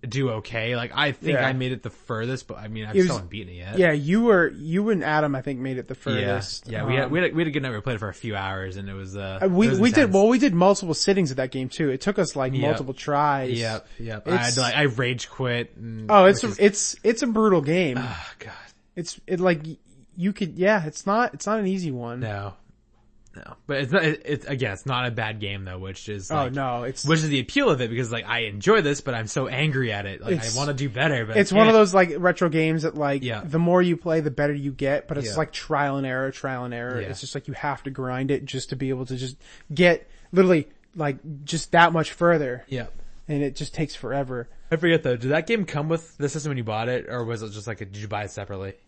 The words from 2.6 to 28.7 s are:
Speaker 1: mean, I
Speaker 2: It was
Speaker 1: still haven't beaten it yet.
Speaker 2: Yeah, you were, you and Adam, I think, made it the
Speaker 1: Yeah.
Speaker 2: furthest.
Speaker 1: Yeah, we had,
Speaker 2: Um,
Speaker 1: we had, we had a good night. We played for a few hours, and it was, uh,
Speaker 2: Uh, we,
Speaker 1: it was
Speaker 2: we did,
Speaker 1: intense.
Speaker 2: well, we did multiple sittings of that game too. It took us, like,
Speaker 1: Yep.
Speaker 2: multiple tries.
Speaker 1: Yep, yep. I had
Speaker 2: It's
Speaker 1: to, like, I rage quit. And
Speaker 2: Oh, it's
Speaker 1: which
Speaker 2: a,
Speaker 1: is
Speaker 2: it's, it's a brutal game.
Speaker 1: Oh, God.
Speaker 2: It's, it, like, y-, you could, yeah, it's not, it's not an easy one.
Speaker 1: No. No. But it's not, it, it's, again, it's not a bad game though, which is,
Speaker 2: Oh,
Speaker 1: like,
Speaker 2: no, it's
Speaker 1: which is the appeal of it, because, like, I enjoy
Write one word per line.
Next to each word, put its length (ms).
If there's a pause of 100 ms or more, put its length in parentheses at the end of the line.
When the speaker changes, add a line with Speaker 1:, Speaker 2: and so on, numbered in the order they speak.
Speaker 1:
mean, 180
I 60
Speaker 2:
It 60
was 80
Speaker 1:
still 100
haven't 160
beaten 220
it 40
yet. 220
Speaker 2:
Yeah, 120
you 340
were, 240
you 420
and 120
Adam, 300
I 80
think, 180
made 200
it 80
the 80
Speaker 1:
Yeah. 40
Speaker 2:
furthest. 680
Speaker 1:
Yeah, 180
we 80
had, 120
Speaker 2:
Um, 60
Speaker 1:
we 100
had, 120
we 80
had 60
a 40
good 120
night. 100
We 80
played 180
for 100
a 40
few 220
hours, 420
and 100
it 60
was, 240
uh, 240
Speaker 2:
Uh, 80
we, 160
Speaker 1:
it 60
was 80
Speaker 2:
we 100
did, 120
Speaker 1:
intense. 120
Speaker 2:
well, 140
we 100
did 160
multiple 400
sittings 380
of 60
that 120
game 200
too. 200
It 120
took 180
us, 160
like, 180
Speaker 1:
Yep. 80
Speaker 2:
multiple 320
tries. 680
Speaker 1:
Yep, 280 (100)
yep. 300
I 80
had 120
Speaker 2:
It's 80
Speaker 1:
to, 60
like, 140
I 80
rage 440
quit. 480
And 360
Speaker 2:
Oh, 140
it's 180
Speaker 1:
which 80
Speaker 2:
a, 0
Speaker 1:
is 80
Speaker 2:
it's, 440
it's 200
a 40
brutal 340
game. 380
Speaker 1:
Oh, 280 (100)
God. 140 (440)
Speaker 2:
It's, 300
it, 140
like, 260
y-, 120 (380)
you 180
could, 220
yeah, 300
it's 220
not, 260
it's 140
not 120
an 60
easy 240
one. 300
Speaker 1:
No. 340 (840)
No. 200 (120)
But 140
it's 100
not, 140
it, 180
it's, 220
again, 260
it's 140
not 240
a 20
bad 300
game 240
though, 120
which 300
is, 240
Speaker 2:
Oh, 40
Speaker 1:
like, 180
Speaker 2:
no, 300
it's 200
Speaker 1:
which 160
is 80
the 140
appeal 280
of 120
it, 80
because, 200
like, 160
I 180
enjoy 360